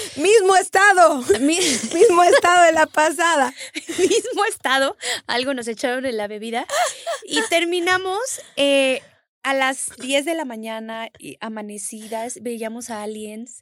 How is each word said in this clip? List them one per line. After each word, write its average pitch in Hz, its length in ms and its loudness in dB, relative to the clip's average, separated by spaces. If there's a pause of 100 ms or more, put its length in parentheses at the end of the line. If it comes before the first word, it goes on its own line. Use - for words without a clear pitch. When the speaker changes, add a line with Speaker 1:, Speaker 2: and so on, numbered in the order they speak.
Speaker 1:
<gasps> - 140 -12
¡Mismo 381 400 4
estado! 359 640 6 (180)
Speaker 2:
Mi- 320 180 2
Speaker 1:
<laughs> 262 360 -2
¡Mismo 349 280 6
estado 359 420 6
de 330 80 6
la 311 140 4
pasada! 311 680 2 (220)
Speaker 2:
<laughs> 311 240 -10
Mismo 403 500 0
estado, 269 480 -2 (300)
algo 254 260 -4
nos 240 160 -6
echaron 254 380 -4
en 240 100 -4
la 208 120 -4
bebida 226 380 -8 (600)
y - 240 -2
terminamos, 359 680 -2 (380)
eh, 269 460 0 (440)
a 269 60 -2
las 269 360 -2 (100)
diez 269 260 -2
de 330 100 -4
la 311 120 -6
mañana, 220 720 -10
y - 200 -16
amanecidas, 220 1000 -10
veíamos 226 480 -10
a 208 140 -10
aliens. 214 600 -14